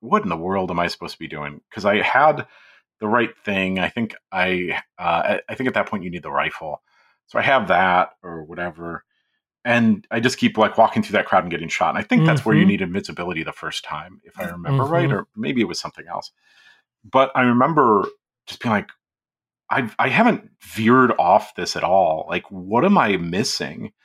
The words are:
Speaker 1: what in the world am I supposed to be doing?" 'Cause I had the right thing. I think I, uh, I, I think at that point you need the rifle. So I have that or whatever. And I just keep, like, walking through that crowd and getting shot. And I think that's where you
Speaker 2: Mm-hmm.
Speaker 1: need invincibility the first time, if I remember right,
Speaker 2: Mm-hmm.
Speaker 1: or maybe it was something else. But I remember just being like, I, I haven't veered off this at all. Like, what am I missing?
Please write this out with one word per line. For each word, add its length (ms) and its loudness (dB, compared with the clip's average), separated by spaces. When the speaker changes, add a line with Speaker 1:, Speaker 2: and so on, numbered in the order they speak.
Speaker 1:
what 220 -2
in 60 -6
the 80 -4
world 340 -4
am 100 -2
I 80 0
supposed 260 -10
to 40 -20
be 100 -14
doing?" 320 -12
'Cause 140 -12
I 180 2
had 440 2
the 80 -4
right 220 0
thing. 340 -2
I 100 -2
think 260 -6
I, 480 -4
uh, 40 -14
I, 100 -6
I 60 -10
think 140 -4
at 60 -4
that 120 0
point 160 -8
you 80 -8
need 120 -10
the 100 -12
rifle. 500 -6
So 120 -4
I 40 0
have 260 2
that 420 2
or 220 -12
whatever. 600 -12
And 460 2
I 100 0
just 180 0
keep, 200 2
like, 180 2
walking 260 4
through 120 -6
that 120 2
crowd 180 2
and 60 -8
getting 200 -6
shot. 200 0
And 80 -4
I 40 -4
think 240 2
that's 180 2
where 100 2
you 80 6
Speaker 2:
Mm-hmm. 60 6
Speaker 1:
need 140 2
invincibility 640 -6
the 80 -10
first 320 -10
time, 400 -14
if 140 -20
I 60 -8
remember 400 -2
right, 240 2
Speaker 2:
Mm-hmm. 80 0
Speaker 1:
or 100 -6
maybe 260 -2
it 60 0
was 120 -8
something 260 -14
else. 240 -10
But 320 2
I 80 4
remember 640 4
just 140 -18
being 140 -2
like, 160 -2
I, 240 -2
I 100 2
haven't 420 2
veered 560 4
off 380 2
this 200 -6
at 80 -4
all. 440 2
Like, 220 -6
what 340 -2
am 120 4
I 200 2
missing? 760 -6